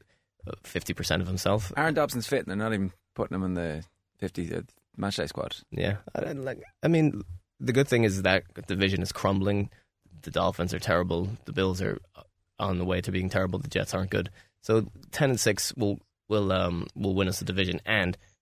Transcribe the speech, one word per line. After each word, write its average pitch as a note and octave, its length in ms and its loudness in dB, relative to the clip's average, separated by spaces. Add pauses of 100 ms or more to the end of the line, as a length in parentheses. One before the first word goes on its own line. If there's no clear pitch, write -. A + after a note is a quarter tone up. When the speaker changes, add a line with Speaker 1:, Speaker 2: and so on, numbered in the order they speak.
(460)
Speaker 1:
uh, - 60 -8 (120)
fifty - 300 -6
percent - 280 0
of F2+ 80 -2
himself. F#2+ 480 0
Speaker 2:
Aaron D#3 160 2
Dobson's C#3+ 340 0
fit, C3+ 140 2
and - 80 -6
they're G2 80 -2
not A2 160 0
even F#2+ 180 0 (240)
putting - 200 -2
him F#2+ 80 0
in F#2 100 -2
the E2 320 -4 (320)
fifty, E2+ 360 -6
uh, E2+ 80 -4 (380)
matchday G2 300 -2
squad. - 260 -6 (160)
Speaker 1:
Yeah, F#2 260 0 (160)
I - 60 -2
don't C#3 240 -4
like. C3 160 -8 (240)
I D3 60 4
mean, D#3 320 4 (400)
the A#2+ 100 0
good C3+ 160 4
thing A#2 160 6
is F#2+ 200 4
that F#2 200 4 (120)
the - 80 -12
division F#2+ 380 2
is - 120 -4
crumbling. G2 560 2 (540)
The D2+ 80 -10
Dolphins F2+ 420 0
are F2 60 -4
terrible. F2 500 0 (160)
The - 80 -10
Bills F#2 280 0
are A1 180 -2 (600)
on F#2+ 180 0
the F2+ 60 0
way F2+ 160 0
to F2+ 120 -4
being F#2 180 0
terrible. F#2+ 300 0
The - 100 -8
Jets - 240 -2
aren't F#2+ 180 -2
good. G2 180 0 (340)
So A2 220 2 (280)
ten C#3+ 160 2
and B2 100 2
six - 380 0
will, G2+ 220 0 (280)
will, G2+ 240 2
um, F2 420 0
will G2 220 0
win F#2+ 140 2
us F2+ 100 -4
the G2 60 -6
division. F#2 400 0
And F#2+ 320 2 (240)